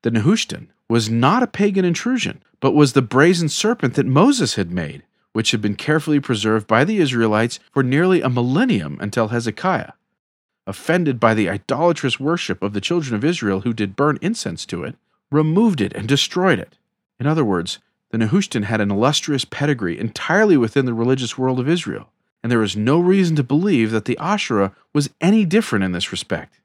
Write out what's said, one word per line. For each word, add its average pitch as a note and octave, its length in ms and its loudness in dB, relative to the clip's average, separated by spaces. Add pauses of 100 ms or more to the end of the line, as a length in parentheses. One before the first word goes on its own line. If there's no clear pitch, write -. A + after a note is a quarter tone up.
The A#2+ 80 -2
Nehushtan A#2 560 0 (220)
was A2+ 200 0
not C3 340 2
a A#3 40 0
pagan G3 380 0
intrusion, G3 580 -4 (180)
but C3 120 0
was D3 200 4
the C3+ 100 2
brazen D#3+ 460 2
serpent G#3 460 -2
that C#3 120 0
Moses F#3+ 500 2
had F2 140 -4
made, D2 320 -8 (300)
which A2 180 -2
had A2 120 -2
been G#2 120 -2
carefully D3+ 460 0
preserved A2 460 0
by A#2 180 4
the G#3 140 0
Israelites A#2 600 0 (140)
for C#3 100 0
nearly D#3+ 380 2
a C3 80 -2
millennium B2 720 0
until G#2+ 280 -2
Hezekiah, A#2+ 640 -4 (760)
offended D3 520 -2
by A2 160 4
the G#2 140 2
idolatrous C3+ 720 -2
worship C#3+ 420 -4
of G2+ 120 -4
the G2+ 60 -2
children D3+ 340 -2
of G#2+ 100 -2
Israel G#2 380 0
who A#2+ 100 -2
did G#2 240 -4
burn C#3+ 240 0
incense C3 460 -6
to E2+ 180 -8
it, - 100 -10 (380)
removed D#3 480 2
it F#2+ 140 -2
and G#2 120 -8
destroyed C#3+ 520 0
it. - 180 -12 (420)
In B2 80 -4
other D#3 180 0
words, F2+ 340 -2 (320)
the A2+ 80 -4
Nehushtan A2+ 460 0
had A2 160 -2
an G2+ 100 0
illustrious C3 540 0
pedigree B2+ 540 -4
entirely F#3 580 2
within B2+ 300 2
the A#2+ 80 -2
religious B2 420 0
world C3 220 -2
of B2+ 100 -2
Israel, A#2+ 420 -4 (320)
and A#2 100 -2
there A2+ 100 4
is G2+ 140 -2
no C3+ 240 2
reason F3+ 360 4
to D3 60 2
believe C#3+ 480 2
that A2 140 -2
the - 140 -4
Asherah B2+ 540 0 (200)
was D3 180 0 (100)
any G#3 240 4
different D#3 400 0
in F#2 80 -2
this E2+ 200 -6
respect. - 520 -8